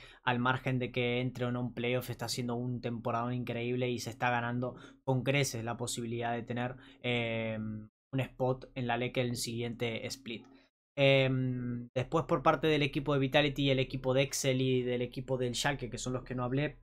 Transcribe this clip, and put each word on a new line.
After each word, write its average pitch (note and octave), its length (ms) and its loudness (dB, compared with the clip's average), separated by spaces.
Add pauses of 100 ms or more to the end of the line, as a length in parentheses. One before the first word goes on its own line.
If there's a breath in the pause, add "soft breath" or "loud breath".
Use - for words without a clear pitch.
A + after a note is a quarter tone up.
(220 loud breath)
al B2 160 2
margen B2+ 400 2
de B2 140 -2
que A#2+ 280 0
entre B2+ 240 -2
o B2 60 0
no B2 120 -2
en A#2 120 -4
playoff, B2 340 -2
está A#2+ 180 -6
haciendo A#2+ 280 -2
un B2 260 -2
temporadón A#2+ 540 -2
increíble B2 560 -2
y A#2+ 80 -2
se A#2 120 -6
está B2 200 2
ganando A#2+ 460 0 (280 loud breath)
con C3 200 2
creces C3+ 400 2
la A#2 120 -4
posibilidad A#2+ 560 -4
de A#2 120 -4
tener, B2 320 -4 (260 loud breath)
em, A2 840 -2 (240)
un C3 80 2
spot B2+ 560 -2
en B2 100 -2
la A#2 100 2
lec B2 200 -2
en B2 140 2
el A#2+ 60 -2
siguiente A#2 720 -4
split. G#2+ 400 -10 (500 loud breath)
Em, C3 960 4
después D#3 340 0
por D3+ 180 0
parte D#3+ 240 6
del D3+ 140 4
equipo D3 320 0
de C#3 40 2
Vitality C#3 460 4
y C#3 60 4
el C3 100 4
equipo C3 340 0
de C#3 80 6
Excel C3 380 0
y B2+ 240 4
del B2 180 0
equipo B2+ 340 -4
del B2 200 0
Schalke, C3+ 340 0
que B2 80 -8
son B2+ 140 -4
los A#2+ 100 -2
que B2 140 -8
no B2 80 -2
hablé C3+ 380 -2